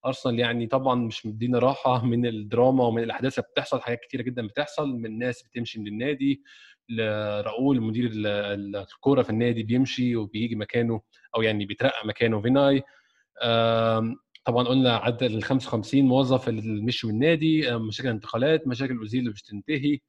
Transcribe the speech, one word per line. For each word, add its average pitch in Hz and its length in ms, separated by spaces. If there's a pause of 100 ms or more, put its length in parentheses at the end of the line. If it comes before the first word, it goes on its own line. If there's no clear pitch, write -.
أرسنال 127 320
يعني 117 280
طبعا 131 280
مش 117 320
مدينا 120 320
راحة 123 460
من 120 220
الدراما 120 580
ومن 117 180
الأحداث 117 360
اللي - 140
بتحصل، 131 280
حاجات 120 200
كتيرة 120 220
جدا 120 240
بتحصل، 147 420
من 113 300
ناس 123 240
بتمشي 117 380
من 104 60
النادي، 139 560 (460)
لراؤول 110 920
مدير 110 300
ال-، 107 160
ال-، 101 500
الكورة 127 460
في - 80
النادي 117 320
بيمشي 123 540
وبيجي 110 400
مكانه، 117 440 (360)
أو 113 60
يعني 107 240
بيترقى 113 400
مكانه 110 340
فيناي. 135 420 (600)
آم، 113 760 (280)
طبعا 123 200
قلنا 123 320
عدى 120 300
الخمسة 117 420
وخمسين 131 380
موظف 127 420
اللي 110 340
مشوا 120 260
من 107 60
النادي، 156 600
آم، 113 120
مشاكل 113 220
انتقالات، 131 580
مشاكل 127 300
أوزيل 113 240
اللي 120 100
مش 104 120
تنتهي 139 560 (100)